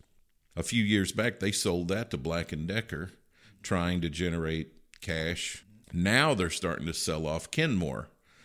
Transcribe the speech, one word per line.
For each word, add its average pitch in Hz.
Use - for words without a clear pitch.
A 85
few 117
years 101
back, 107
they 101
sold 90
that 92
to 92
Black 80
and 80
Decker, 95
trying 87
to 85
generate 80
cash. 82
Now 113
they're 92
starting 82
to 82
sell 78
off 78
Kenmore. 90